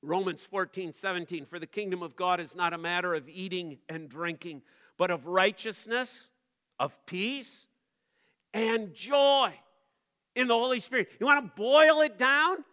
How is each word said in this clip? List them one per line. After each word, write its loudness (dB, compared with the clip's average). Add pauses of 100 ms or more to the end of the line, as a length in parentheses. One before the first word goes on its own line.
Romans -4
fourteen -6
seventeen, -6
"For -14
the -10
kingdom -6
of -12
God 0
is -10
not 0
a -8
matter -2
of -6
eating -8
and -12
drinking, -10 (340)
but 0
of -4
righteousness, -2 (500)
of -6
peace, -6 (840)
and -2
joy 2 (760)
in 2
the 4
Holy 2
Spirit." -4
You -2
want 4
to -12
boil 8
it 2
down? 2